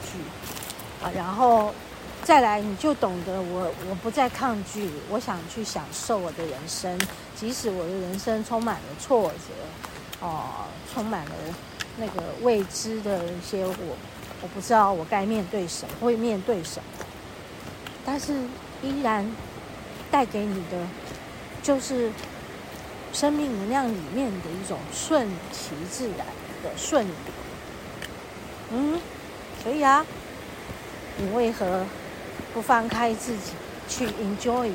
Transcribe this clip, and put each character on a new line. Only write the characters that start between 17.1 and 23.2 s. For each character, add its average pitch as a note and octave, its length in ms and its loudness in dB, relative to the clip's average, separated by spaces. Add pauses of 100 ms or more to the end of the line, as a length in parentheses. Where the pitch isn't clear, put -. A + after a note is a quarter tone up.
但 C#4 140 0
是 D4 160 0 (480)
依 C#4 180 0
然 A3 240 4 (840)
带 C#4 160 8
给 G#3 180 0
你 G3+ 120 0 (140)
的 F3 160 -2 (760)
就 C#4 160 6
是 B3 320 0 (1000)
生 D4 200 4